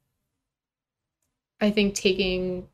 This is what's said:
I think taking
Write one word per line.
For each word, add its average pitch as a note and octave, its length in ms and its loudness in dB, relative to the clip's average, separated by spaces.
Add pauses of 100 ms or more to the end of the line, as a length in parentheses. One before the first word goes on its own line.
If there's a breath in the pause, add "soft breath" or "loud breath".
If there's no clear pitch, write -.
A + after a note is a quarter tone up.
(1600)
I G#3+ 100 4
think G3+ 240 0
taking F#3 800 -2